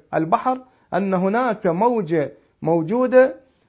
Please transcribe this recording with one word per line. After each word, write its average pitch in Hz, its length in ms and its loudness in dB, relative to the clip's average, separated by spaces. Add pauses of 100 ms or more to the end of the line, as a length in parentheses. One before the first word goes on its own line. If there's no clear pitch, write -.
(140)
البحر 233 460 -2 (340)
أن 190 200 -2
هناك 208 520 -2
موجة 170 640 0 (300)
موجودة 226 720 2 (340)